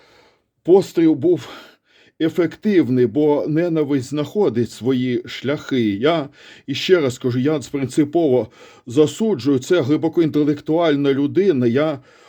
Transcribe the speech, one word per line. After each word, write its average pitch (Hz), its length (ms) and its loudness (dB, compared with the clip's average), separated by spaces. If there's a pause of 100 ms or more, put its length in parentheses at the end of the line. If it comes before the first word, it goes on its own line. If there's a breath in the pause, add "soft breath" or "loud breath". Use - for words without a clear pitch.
(640 soft breath)
постріл 170 500 4
був 147 360 -2 (720 loud breath)
ефективний, 160 840 0
бо 147 420 0
ненависть 151 640 -2
знаходить 143 600 -2
свої 127 540 -2
шляхи. 123 640 -4
Я 135 400 0 (380 loud breath)
іще 165 340 0
раз 127 160 -2
кажу, 123 220 -2
я 147 200 0 (120)
принципово 139 760 0 (400 loud breath)
засуджую, 143 720 0
це 170 220 0
глибоко 156 420 0
інтелектуальна 147 880 0
людина. 143 540 0
Я 139 320 0 (300 soft breath)